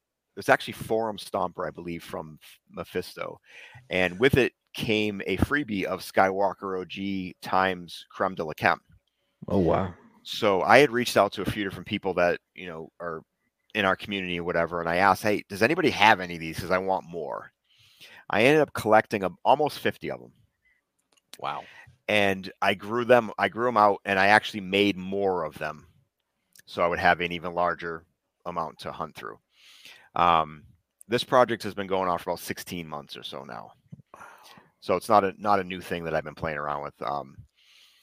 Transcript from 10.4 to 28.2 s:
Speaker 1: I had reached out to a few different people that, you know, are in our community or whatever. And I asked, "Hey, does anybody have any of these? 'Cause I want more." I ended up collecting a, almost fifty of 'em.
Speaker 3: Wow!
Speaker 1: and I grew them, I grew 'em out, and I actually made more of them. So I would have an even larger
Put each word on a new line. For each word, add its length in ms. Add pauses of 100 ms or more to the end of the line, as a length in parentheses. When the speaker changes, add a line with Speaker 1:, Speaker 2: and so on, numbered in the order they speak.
Speaker 1:
I 160
had 120
reached 260
out 180
to 80
a 80
few 120
different 240
people 280
that, 260 (160)
you 100
know, 240 (100)
are 220 (520)
in 100
our 120
community 440
or 40
whatever. 360
And 80
I 80
asked, 260
"Hey, 260
does 140
anybody 280
have 300
any 140
of 60
these? 180
'Cause 120
I 80
want 280
more." 460 (800)
I 120
ended 200
up 100
collecting 520
a, 60 (140)
almost 340
fifty 320
of 120
'em. 100 (1040)
Speaker 3:
Wow! 260 (440)
Speaker 1:
and 420 (120)
I 120
grew 300
them, 340
I 100
grew 200
'em 80
out, 300
and 120
I 100
actually 340
made 340
more 480
of 140
them. 280 (800)
So 160
I 40
would 120
have 220
an 120
even 220
larger 500 (420)